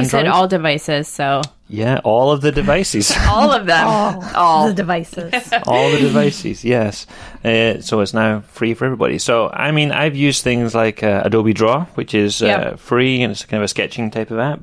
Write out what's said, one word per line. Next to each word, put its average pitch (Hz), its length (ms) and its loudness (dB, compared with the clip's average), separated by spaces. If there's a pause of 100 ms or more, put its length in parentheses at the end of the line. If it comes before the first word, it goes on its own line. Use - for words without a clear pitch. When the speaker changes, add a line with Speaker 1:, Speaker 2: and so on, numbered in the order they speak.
Speaker 1:
you - 20 0
said - 200 0
Speaker 2:
Android? 156 100 2
Speaker 1:
all 185 120 2
devices, 156 600 -2
so. 139 340 -2 (280)
Speaker 2:
Yeah, 113 340 -2
all 123 280 4
of 143 100 0
the 147 100 2
devices. 165 600 0 (100)
Speaker 1:
<laughs> - 60 4
All 240 240 4
of 220 140 0
them. 165 220 2
Speaker 3:
All 208 360 0 (120)
Speaker 1:
All. 175 320 4
Speaker 3:
the 208 80 0
devices. 170 580 -4 (260)
Speaker 1:
<laughs> - 60 -10
Speaker 2:
All 127 240 2
the 147 80 2
devices, - 680 0
yes. 117 440 -2 (360)
Uh, 113 380 2
so 110 200 -2
it's 98 120 -2
now 110 280 0
free 113 340 -4
for 127 100 -4
everybody. 131 320 -2
So, 117 320 0
I 143 220 -4
mean, 151 200 2
I've 143 240 -2
used 139 280 0
things 120 320 0
like, 113 260 0
uh, 104 240 0
Adobe 110 280 2
Draw, 117 320 0 (100)
which - 180 -8
is, 104 300 0
uh, - 20 2
Speaker 1:
Yep. - 340 -2
Speaker 2:
free, 127 440 0
and 110 80 -2
it's 104 140 -10
kind 107 140 -4
of 104 60 0
a - 20 -2
sketching 110 440 -4
type 110 180 -6
of 113 80 -6
app, 139 260 -4